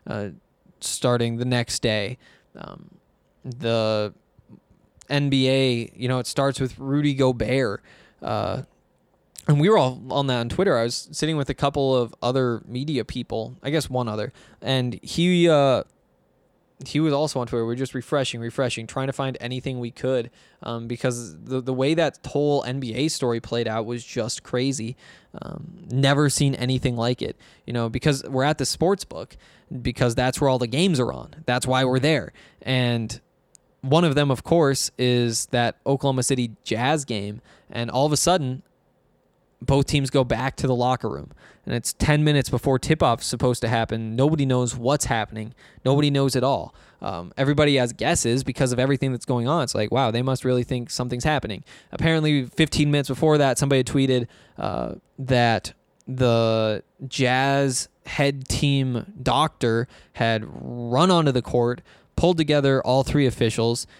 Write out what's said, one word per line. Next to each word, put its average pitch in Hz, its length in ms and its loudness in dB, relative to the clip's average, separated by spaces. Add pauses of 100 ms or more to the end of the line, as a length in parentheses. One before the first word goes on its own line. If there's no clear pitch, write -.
uh, 104 260 -8 (500)
starting 117 560 -2
the 120 80 -4
next 123 360 -2
day. 107 380 -2 (380)
Um, - 420 -18 (460)
the 113 680 -2 (960)
N 143 220 0
B 131 180 2
A, 131 460 0
you 123 140 -6
know, 127 100 0
it 120 80 -6
starts 139 320 0
with 131 180 -4
Rudy 143 380 0
Gobert. 127 680 0 (360)
Uh, 107 420 -4 (840)
and 147 140 4
we 165 80 4
were 214 100 6
all 127 320 2
on 139 160 0
that 123 140 0
on 120 80 -4
Twitter. 175 280 2
I 117 60 2
was 120 300 -4
sitting 156 240 -2
with 139 140 -2
a 127 40 -6
couple 139 420 0
of 120 240 0
other 120 460 0
media 127 380 -4
people, 117 580 -8
I - 80 -6
guess 151 180 -2
one 123 200 -2
other, 107 240 -6 (280)
and 123 420 -2
he, 175 460 2
uh, 139 360 4 (1000)
he 147 160 -2
was 156 120 2
also 143 280 0
on 120 60 -2
Twitter. 117 180 -2
We 113 40 -2
were 120 80 -4
just 131 180 -6
refreshing, 131 460 -2
refreshing, 117 460 -4
trying 131 200 -4
to 135 60 -2
find 135 280 -4
anything 127 400 -6
we 120 100 -6
could, 127 400 -2 (320)
um, 117 240 -8
because 120 580 -4
the, 131 160 -4
the 131 140 -4
way 135 200 2
that 160 320 0
whole 147 380 0
N 131 160 -6
B 120 140 -6
A 139 140 0
story 120 320 -2
played 117 280 -4
out 110 180 -4
was 120 180 -8
just - 380 -4
crazy. 127 540 -4 (440)
Um, - 500 -14
never 139 380 4
seen 139 280 2
anything 123 400 -2
like 120 260 -2
it, - 140 -6 (300)
you - 60 -8
know, 117 160 -2
because 131 360 0
we're 131 200 -2
at 151 140 0
the 131 80 -2
sports 185 380 0
book, - 320 -14 (460)
because 123 320 0
that's 127 260 0
where 143 80 4
all 131 100 4
the 123 80 -2
games 151 320 2
are 123 140 0
on. 64 220 -12 (120)
That's 123 200 0
why 127 180 2
we're 127 140 2
there. 135 340 2 (300)
And 120 580 -2 (600)
one 151 240 4
of 147 100 2
them, 143 160 2
of 123 140 -2
course, 147 540 2
is 123 480 0
that 120 300 -2 (100)
Oklahoma 135 360 0
City 123 300 -2 (120)
Jazz 139 400 0
game. 104 360 -6 (300)
And 117 200 -6
all 135 160 2
of 151 60 0
a 147 40 2
sudden, 143 460 0 (960)
both 139 260 2
teams 139 240 0
go 135 140 4
back 123 320 -2
to - 100 -2
the 131 80 2
locker 123 340 0
room. 71 240 -10 (340)
And - 80 -4
it's 120 180 -4
ten 151 320 2
minutes 147 240 2
before 131 300 2
tip-off's 139 480 0
supposed 123 340 0
to 117 80 -2
happen. 113 480 -2
Nobody 143 300 2
knows 127 280 2
what's 127 300 0
happening. 110 500 -4 (300)
Nobody 143 260 4
knows 139 240 2
at 127 80 0
all. 120 320 -2 (280)
Um, 87 340 -8
everybody 143 400 4
has 123 160 2
guesses 131 500 0
because 127 300 0
of 120 60 -2
everything 135 340 2
that's 120 140 -8
going 120 200 0
on. 156 180 0
It's 113 100 -4
like, 107 160 -2
wow, 123 200 2
they 117 120 0
must 131 220 -2
really 123 200 2
think 120 240 -4
something's 123 360 -4
happening. 135 380 -2 (300)
Apparently, 151 540 2
fifteen 147 440 2
minutes 143 200 0
before 151 260 4
that, 135 220 2
somebody 139 220 4
had 123 60 0
tweeted, 131 420 2 (280)
uh, 60 380 -4 (240)
that 120 560 2 (320)
the 113 760 2 (240)
Jazz 135 800 2 (180)
head 139 420 0
team 135 640 0 (100)
doctor 127 640 0 (280)
had 113 340 0
run 127 600 0
onto 165 200 4
the 123 120 2
court, 120 400 -2 (340)
pulled 170 220 4
together 143 440 2
all 131 200 2
three 143 240 2
officials, 117 600 0 (140)